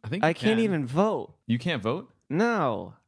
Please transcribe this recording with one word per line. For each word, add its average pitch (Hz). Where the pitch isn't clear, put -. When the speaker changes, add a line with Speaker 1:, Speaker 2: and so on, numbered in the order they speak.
Speaker 1:
I -
think 185
Speaker 2:
I 156
Speaker 1:
you 165
Speaker 2:
can't 220
Speaker 1:
can. 226
Speaker 2:
even 170
vote. 165
Speaker 1:
You 120
can't 139
vote? 120
Speaker 2:
No. 147